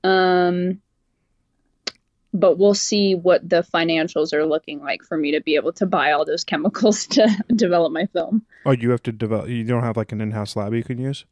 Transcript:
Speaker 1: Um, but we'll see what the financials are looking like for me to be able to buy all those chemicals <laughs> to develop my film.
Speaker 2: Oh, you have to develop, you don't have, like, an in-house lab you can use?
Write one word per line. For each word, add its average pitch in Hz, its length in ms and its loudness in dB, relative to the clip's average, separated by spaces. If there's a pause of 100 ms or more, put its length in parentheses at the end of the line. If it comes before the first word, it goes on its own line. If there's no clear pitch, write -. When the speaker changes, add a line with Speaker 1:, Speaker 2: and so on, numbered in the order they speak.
Speaker 1:
Um, 185 760 2 (1500)
but 175 240 2
we'll 202 160 6
see 202 420 2
what 175 340 2
the 175 140 2 (100)
financials 165 600 0
are 151 120 0
looking 151 360 -4
like 139 220 -6
for - 140 -8
me 151 140 -2
to 151 100 -2
be 156 140 0
able 147 160 0
to 190 140 -2
buy 156 260 0
all 151 140 0
those 151 180 -4
chemicals - 640 0
<laughs> - 0 -
to 220 180 4 (300)
develop 175 380 2
my 165 140 -2
film. 190 380 -2 (200)
Speaker 2:
Oh, 139 60 2
you 120 200 2
have 120 120 0
to 123 100 -4
develop, 110 340 -4
you 117 160 -4
don't 120 200 -2
have, 117 120 -4
like, 110 160 -4
an 107 80 -6
in-house 107 380 -6
lab 104 160 -4
you 113 100 -2
can 123 140 -8
use? 135 340 -8